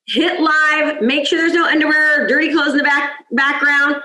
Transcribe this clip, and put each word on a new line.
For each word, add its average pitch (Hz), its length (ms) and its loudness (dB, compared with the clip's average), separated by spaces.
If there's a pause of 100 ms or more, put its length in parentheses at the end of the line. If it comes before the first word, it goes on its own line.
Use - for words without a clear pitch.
hit 330 340 -2
live, 302 600 0
make 277 260 0
sure 330 120 0
there's 330 140 0
no 339 120 2
underwear, 302 600 2
dirty 294 240 0
clothes 294 200 0
in 277 60 0
the 277 60 2
back, 285 480 -2
background, 285 720 0